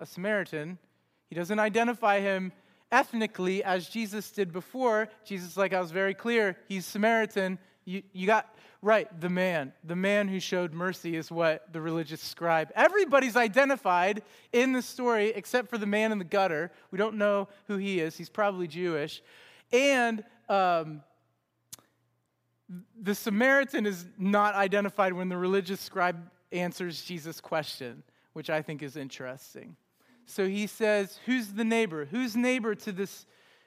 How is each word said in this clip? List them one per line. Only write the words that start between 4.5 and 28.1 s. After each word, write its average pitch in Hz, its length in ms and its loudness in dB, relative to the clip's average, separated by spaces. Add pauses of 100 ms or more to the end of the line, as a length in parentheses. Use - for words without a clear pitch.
before. 220 560 0 (160)
Jesus 180 280 -8
is - 40 -14
like, 185 160 2
"I 185 80 2
was 175 120 -2
very 190 220 0
clear. 214 440 0 (100)
He's 185 180 -4
Samaritan." 208 760 0 (260)
You, 190 260 -8
you 185 160 -6
got, 220 260 2 (280)
right, 202 260 4 (140)
the 180 80 -2
man. 180 420 0 (140)
The 165 100 -6
man 202 320 2
who 190 140 -2
showed 180 320 -2
mercy 170 420 -4
is 160 160 -6
what 165 400 0
the 165 80 -8
religious 160 400 -4
scribe. 160 560 0
Everybody's 269 600 6
identified 214 880 2 (280)
in 262 220 4
the 254 80 0
story 233 480 0
except 214 400 -2
for 240 80 -4
the 208 80 -4
man 214 260 2
in 214 60 -2
the 185 80 -6
gutter. 175 480 0 (180)
We 185 60 -10
don't 214 180 0
know 202 320 2 (200)
who 202 100 -2
he 190 240 -2
is. 160 160 -4
He's 170 100 -14
probably 196 400 -2
Jewish. 156 540 -6 (500)
And, 240 540 4 (240)
um, 170 540 2 (2000)
the 202 140 -2
Samaritan 262 680 2
is 180 200 -4 (120)
not 208 360 2
identified 196 600 2
when 185 160 -4
the 180 80 -4
religious 185 420 0
scribe 175 500 -2 (220)
answers 175 500 -6
Jesus' 160 380 -10
question, 143 640 -6 (300)